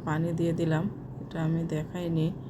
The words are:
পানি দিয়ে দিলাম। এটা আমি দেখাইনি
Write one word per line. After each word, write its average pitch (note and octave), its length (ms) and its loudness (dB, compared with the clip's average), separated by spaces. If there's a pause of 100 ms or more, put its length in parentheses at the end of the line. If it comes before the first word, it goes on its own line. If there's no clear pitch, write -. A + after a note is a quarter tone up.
পানি D#3+ 280 2
দিয়ে E3+ 200 2
দিলাম। D#3+ 320 2 (360)
এটা - 220 -8
আমি E3 200 2
দেখাইনি E3 640 0 (240)